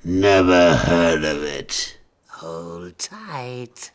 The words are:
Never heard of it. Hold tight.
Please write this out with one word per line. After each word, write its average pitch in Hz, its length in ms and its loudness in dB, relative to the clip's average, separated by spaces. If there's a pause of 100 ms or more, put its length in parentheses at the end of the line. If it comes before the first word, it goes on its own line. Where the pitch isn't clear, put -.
Never 90 720 4
heard 82 500 2
of 76 180 -2
it. - 540 -8 (320)
Hold 85 680 -14
tight. 127 960 -12